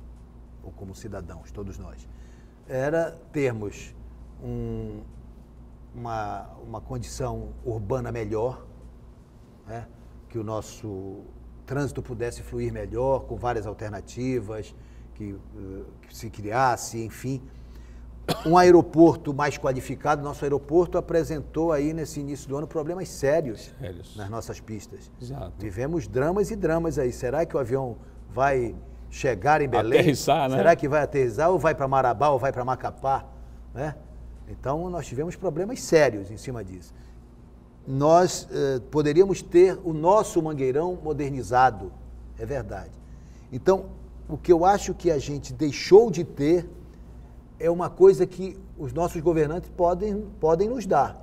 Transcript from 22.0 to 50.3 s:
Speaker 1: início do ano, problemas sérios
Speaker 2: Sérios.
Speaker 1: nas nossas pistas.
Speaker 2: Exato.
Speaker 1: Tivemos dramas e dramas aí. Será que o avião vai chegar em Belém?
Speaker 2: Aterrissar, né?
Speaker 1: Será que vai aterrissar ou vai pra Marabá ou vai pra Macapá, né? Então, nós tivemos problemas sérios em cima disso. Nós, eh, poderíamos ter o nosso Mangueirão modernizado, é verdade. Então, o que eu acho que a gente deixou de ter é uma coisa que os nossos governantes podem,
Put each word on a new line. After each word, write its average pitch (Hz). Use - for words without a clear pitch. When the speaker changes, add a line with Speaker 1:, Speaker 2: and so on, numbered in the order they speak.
Speaker 1:
início 143
do 131
ano, 156
problemas 165
sérios 139
Speaker 2:
Sérios. 85
Speaker 1:
nas 101
nossas 110
pistas. -
Speaker 2:
Exato. 123
Speaker 1:
Tivemos 117
dramas 170
e 220
dramas 165
aí. 127
Será 135
que 165
o -
avião 127
vai 123
chegar 135
em 143
Belém? 120
Speaker 2:
Aterrissar, 139
né? 131
Speaker 1:
Será 165
que 156
vai 143
aterrissar 135
ou 185
vai 151
pra 143
Marabá 131
ou 139
vai 127
pra 123
Macapá, 127
né? 139
Então, 143
nós 170
tivemos 156
problemas 190
sérios 113
em 107
cima 120
disso. 92
Nós, 156
eh, 139
poderíamos 151
ter 180
o 165
nosso 180
Mangueirão 156
modernizado, 127
é 113
verdade. 107
Então, 185
o 156
que -
eu 170
acho 196
que -
a 151
gente 135
deixou 165
de 170
ter 160
é 160
uma 170
coisa 180
que 180
os 135
nossos 170
governantes 160
podem, 180